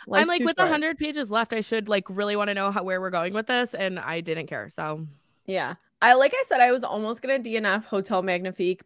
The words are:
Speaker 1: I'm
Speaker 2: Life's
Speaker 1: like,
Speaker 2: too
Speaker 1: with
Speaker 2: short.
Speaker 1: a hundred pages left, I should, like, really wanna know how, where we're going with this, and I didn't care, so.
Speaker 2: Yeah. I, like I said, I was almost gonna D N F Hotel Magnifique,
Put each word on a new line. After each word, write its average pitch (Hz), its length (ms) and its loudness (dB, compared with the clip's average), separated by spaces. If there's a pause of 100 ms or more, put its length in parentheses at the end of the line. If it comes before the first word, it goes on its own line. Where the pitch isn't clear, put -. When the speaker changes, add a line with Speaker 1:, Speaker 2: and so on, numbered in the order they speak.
Speaker 1:
I'm - 40 -8
Speaker 2:
Life's 320 180 6
Speaker 1:
like, 349 100 2
Speaker 2:
too - 60 2
Speaker 1:
with 330 140 0
Speaker 2:
short. 359 100 4
Speaker 1:
a - 20 2
hundred 302 260 0
pages 294 320 -4
left, 220 220 0
I 226 80 -2
should, 214 300 -4
like, 202 200 0
really 208 280 -2
wanna 202 160 0
know 196 180 -2
how, 196 120 -4
where 185 180 -2
we're 185 80 -4
going 180 240 -2
with 220 140 -2
this, 247 260 0
and 185 260 -4
I 165 220 -6
didn't 160 260 -6
care, 110 220 -8
so. 156 360 -8 (400)
Speaker 2:
Yeah. 170 280 -4 (280)
I, 240 120 8
like 269 200 6
I 523 140 -2
said, 254 140 2
I 247 100 8
was 247 140 0
almost 214 360 -4
gonna 269 180 0
D 226 180 -4
N 214 80 -2
F 202 180 0
Hotel 196 380 -2
Magnifique, 180 640 -2